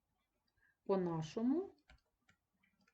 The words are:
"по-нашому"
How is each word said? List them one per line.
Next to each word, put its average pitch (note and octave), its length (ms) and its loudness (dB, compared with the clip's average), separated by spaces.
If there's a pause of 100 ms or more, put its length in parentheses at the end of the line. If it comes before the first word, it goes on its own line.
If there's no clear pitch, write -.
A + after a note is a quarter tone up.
(840)
"по-нашому" G3 840 0 (1200)